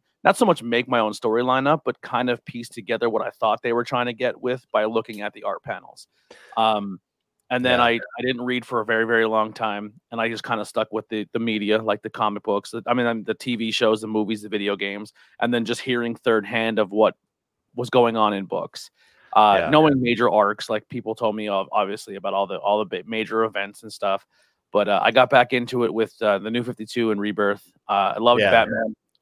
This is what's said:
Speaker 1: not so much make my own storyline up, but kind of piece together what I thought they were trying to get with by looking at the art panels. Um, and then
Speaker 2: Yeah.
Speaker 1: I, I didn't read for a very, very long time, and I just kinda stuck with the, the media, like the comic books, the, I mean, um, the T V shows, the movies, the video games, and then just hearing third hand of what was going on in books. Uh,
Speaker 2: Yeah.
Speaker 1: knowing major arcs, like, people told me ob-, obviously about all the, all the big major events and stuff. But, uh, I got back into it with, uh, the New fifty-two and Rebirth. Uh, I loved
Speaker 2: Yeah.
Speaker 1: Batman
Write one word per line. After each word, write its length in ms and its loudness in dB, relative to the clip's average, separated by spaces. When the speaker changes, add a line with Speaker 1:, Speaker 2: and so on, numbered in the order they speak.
Speaker 1:
not 140 4
so 80 2
much 180 2
make 240 -2
my 120 0
own 120 0
storyline 560 0
up, 160 2
but 180 -4
kind 280 -2
of 160 -4
piece 240 -12
together 400 -4
what 120 -2
I 80 -8
thought 320 -2
they 120 -2
were 100 0
trying 220 -2
to 80 -4
get 260 -4
with 320 -4
by 140 2
looking 360 -4
at 120 -8
the 100 -16
art 180 -6
panels. 460 -14
Um, 460 0
and 160 0
then 140 4
Speaker 2:
Yeah. 60 6
Speaker 1:
I, 40 6
I 320 -4
didn't 220 -2
read 220 -2
for 140 -2
a 60 -2
very, 200 2
very 200 4
long 280 0
time, 460 -6
and 100 -4
I 80 -2
just 140 -8
kinda 220 -4
stuck 280 -4
with 160 -6
the, 240 -4
the 60 -4
media, 420 0
like 220 -2
the 60 -10
comic 340 -2
books, 280 -4
the, 160 -10
I 60 0
mean, 120 0
um, 200 -2
the 80 -4
T 240 -6
V 140 -6
shows, 300 2
the 60 -8
movies, 360 -2
the 60 -16
video 280 -2
games, 340 -8
and 120 0
then 120 0
just 160 -4
hearing 340 -2
third 300 2
hand 340 -2
of 120 0
what 240 4
was 140 -6
going 260 4
on 180 4
in 120 -4
books. 460 -10
Uh, 260 8
Speaker 2:
Yeah. 120 0
Speaker 1:
knowing 300 4
major 280 2
arcs, 400 2
like, 200 -4
people 260 -8
told 200 -2
me 140 -6
ob-, 220 -2
obviously 440 -4
about 180 -6
all 140 0
the, 120 -6
all 200 2
the 60 -2
big 240 -8
major 340 -2
events 400 -6
and 80 -18
stuff. 340 -4
But, 160 2
uh, 140 2
I 80 -4
got 220 4
back 200 4
into 340 -2
it 60 -2
with, 300 -2
uh, 160 2
the 140 -8
New 100 -2
fifty-two 480 -4
and 100 -2
Rebirth. 440 -2
Uh, 280 2
I 40 -6
loved 220 6
Speaker 2:
Yeah. 100 4
Speaker 1:
Batman 420 4